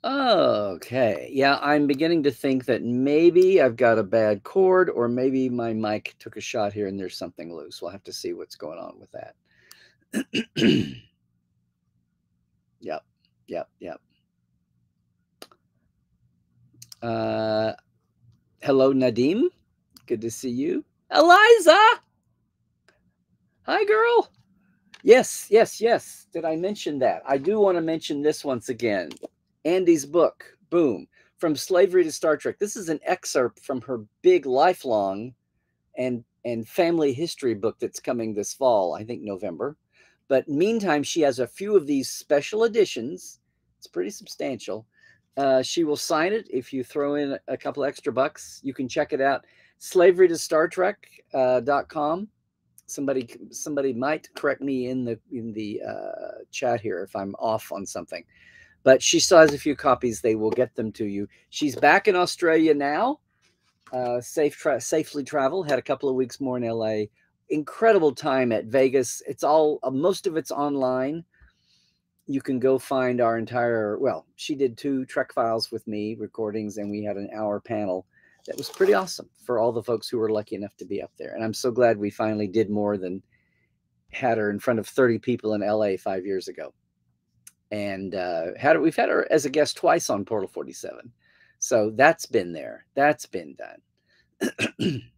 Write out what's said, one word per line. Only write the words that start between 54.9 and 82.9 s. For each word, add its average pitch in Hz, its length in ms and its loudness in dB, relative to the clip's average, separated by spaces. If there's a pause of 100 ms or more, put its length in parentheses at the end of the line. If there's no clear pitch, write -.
the, 117 160 -6 (100)
in 117 220 -10
the, 107 340 -8
uh, 50 640 -12
chat 120 300 -2
here 98 220 -6
if - 120 -12
I'm 98 220 -6
off 113 340 -4
on 95 160 -10
something. 85 380 -12 (580)
But 131 200 6
she 170 180 2
still 175 180 6
has 156 160 8
a 139 40 -6
few 143 180 -2
copies. 123 440 0
They 110 140 2
will 110 160 -2
get 120 240 -2
them 110 180 -6
to 113 120 -8
you. 101 240 -6 (220)
She's 143 260 -4
back 170 320 6
in 185 80 2
Australia 160 580 2
now. 151 460 -2 (720)
Uh, 123 280 -4
safe 147 360 -2
tra-, 135 240 -2
safely 151 440 -4
travel. 151 380 -2
Had 147 160 -2
a 120 40 -4
couple 139 260 -4
of 131 80 0
weeks 127 240 -4
more 127 160 -4
in 123 80 -4
L 113 200 -4
A. 107 260 -4 (400)
Incredible 156 640 2
time 131 360 0
at 110 160 -2
Vegas. 131 600 2
It's - 180 -8
all, 151 380 4
uh, 131 80 -4
most 165 360 -2
of 160 100 -4
it's 160 140 -6
online. 139 720 -2 (1040)
You 139 140 -4
can 131 180 -4
go 131 200 2
find 127 420 -2
our 113 160 2
entire, 113 640 -2
well, 117 280 -2 (100)
she - 180 -8
did 131 240 -2
two 135 260 -4
Trek - 280 -6
Files 113 380 -2
with 110 160 -10
me 107 280 -6
recordings, 107 640 -8
and 101 120 -8
we 104 140 -6
had 104 120 -6
an 98 180 -10
hour 104 260 -4
panel 101 460 -4 (400)
that - 100 -10
was - 140 -12
pretty 196 240 2
awesome 190 340 -4 (160)
for 123 140 -2
all 117 140 0
the 113 100 -4
folks 113 260 -4
who 123 100 -4
were 107 120 0
lucky 107 260 -4
enough 98 220 -12
to 98 60 -16
be 92 180 -8
up - 160 -14
there. - 160 -12
And 110 100 -6
I'm 110 80 -4
so 123 180 -4
glad 113 280 2
we 104 120 -4
finally 107 380 -4
did 101 220 0
more 104 260 -2